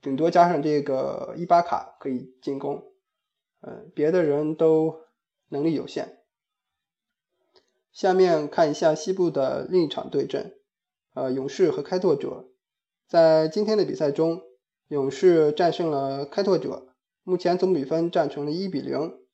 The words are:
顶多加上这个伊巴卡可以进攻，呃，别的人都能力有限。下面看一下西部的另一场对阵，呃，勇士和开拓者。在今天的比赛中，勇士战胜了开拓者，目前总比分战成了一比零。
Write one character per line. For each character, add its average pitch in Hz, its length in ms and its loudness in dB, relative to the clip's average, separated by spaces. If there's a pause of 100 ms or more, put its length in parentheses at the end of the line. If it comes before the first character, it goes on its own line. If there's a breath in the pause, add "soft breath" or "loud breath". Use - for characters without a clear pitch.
顶 135 140 -6
多 156 140 0
加 175 200 4
上 156 120 0
这 147 220 0
个 139 540 -6
伊 170 100 -8
巴 170 160 4
卡 - 360 -6
可 143 100 -8
以 131 340 -8
进 139 160 -6
攻， - 320 -8 (720)
呃， - 240 -18 (100)
别 151 160 0
的 180 100 2
人 151 340 0
都 160 460 2 (480)
能 143 140 -6
力 160 100 0
有 131 140 -4
限。 - 340 -10 (1700)
下 185 220 0
面 170 360 4
看 160 200 2
一 147 40 -2
下 156 200 2
西 170 200 -4
部 180 180 0
的 135 340 -2
另 180 180 2
一 151 40 0
场 - 220 -8
对 139 180 -2
阵， - 320 -8 (540)
呃， 131 180 -4
勇 131 160 -4
士 160 240 2
和 151 100 -4
开 185 160 -4
拓 180 180 2
者。 - 340 -10 (580)
在 160 400 6
今 208 160 -2
天 214 140 0
的 185 80 2
比 143 100 -6
赛 147 160 -2
中， 165 300 0 (480)
勇 139 200 -2
士 160 440 4
战 170 180 2
胜 165 180 -2
了 139 360 -4
开 202 180 -4
拓 190 140 2
者， - 360 -8 (300)
目 185 140 -2
前 175 200 0
总 185 160 2
比 139 120 0
分 165 260 -2
战 156 180 0
成 143 160 -8
了 151 60 -4
一 185 160 -4
比 156 140 -4
零。 135 380 -6 (140)